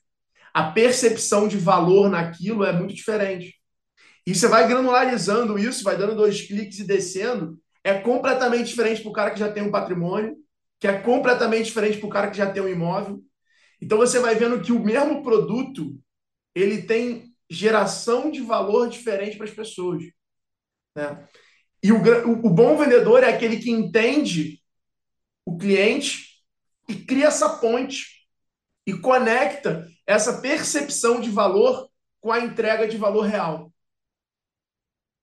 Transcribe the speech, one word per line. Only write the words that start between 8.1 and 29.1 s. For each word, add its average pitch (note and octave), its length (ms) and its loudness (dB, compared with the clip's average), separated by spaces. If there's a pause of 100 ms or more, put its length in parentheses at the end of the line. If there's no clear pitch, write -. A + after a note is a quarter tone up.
diferente A3 320 -2
pro G#3+ 120 -12
cara G3+ 180 -2
que G3+ 100 -6
já G#3 100 -2
tem G#3 120 -6
um G3+ 80 -4
patrimônio, F#3+ 680 -4 (440)
que G#3 80 0
é G3 100 0
completamente B3 680 2
diferente G#3 320 -2
pro G#3 100 -10
cara G3+ 220 -2
que G3 80 -8
já G3 120 0
tem G3 120 -4
um F#3+ 60 -4
imóvel. F#3 540 -6 (600)
Então, G#3+ 160 0
você B3 200 4
vai A#3 160 2
vendo A#3 280 0
que A#3+ 100 0
o A3 100 0
mesmo C#4 400 0
produto, F#3+ 720 -2 (600)
ele G3+ 280 0
tem A#3 520 -4 (160)
geração A3 800 0
de C4 100 -8
valor A3 480 0
diferente G3+ 480 -6
pras G#3+ 140 -12
pessoas, F3+ 520 -8 (920)
né? D3 320 -10 (540)
E G3+ 100 4
o A3+ 80 4
gra-, A#3 260 4
o, A#3 200 0
o G3+ 40 4
bom B3 260 6
vendedor B3 460 6
é B3 60 6
aquele A3+ 300 0
que A#3+ 120 -6
entende A3 920 0 (840)
o E3+ 120 -8
cliente G3+ 840 -2 (460)
e G#3+ 60 -8
cria C4+ 320 0
essa - 320 0
ponte - 680 -4 (600)
e G3 80 -6
conecta A#3+ 920 0 (200)